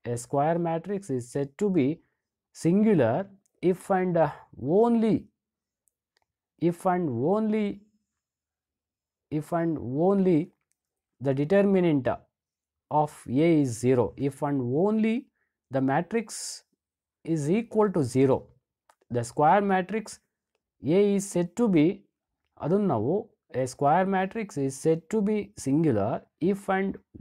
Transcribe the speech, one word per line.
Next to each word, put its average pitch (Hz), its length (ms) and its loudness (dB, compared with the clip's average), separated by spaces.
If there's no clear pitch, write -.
A 120 120 -4
square 147 420 -2
matrix 170 500 -6
is 123 220 -6
said 143 260 -6
to 202 120 0
be 160 320 0
singular 175 800 2
if 180 280 -2
and, 185 280 0
uh, 156 140 2
only, 214 640 2
if 170 260 -2
and 180 240 0
only, 202 720 -2
if 151 220 -6
and 165 240 -2
only 175 760 0
the 135 140 -2
determinant 170 760 2
of 151 380 -2
A 151 320 2
is 123 180 -2
zero, 123 380 2
if 139 260 -6
and 143 180 -2
only 214 640 0
the 135 100 -2
matrix 170 800 -4
is 151 260 -2
equal 214 420 0
to 180 120 0
zero. 131 440 2
The 120 140 -4
square 156 380 2
matrix 202 580 -4
A 202 320 2
is 196 180 -2
said 175 220 -2
to 240 180 0
be, 151 120 6
ಅದನ್ನ 196 240 0
ನಾವು, 127 280 0
a 131 100 -2
square 147 400 2
matrix 190 520 -4
is 135 160 -4
said 160 260 2
to 220 120 0
be 208 320 -4
singular 135 440 0
if 196 280 0
and 190 260 -2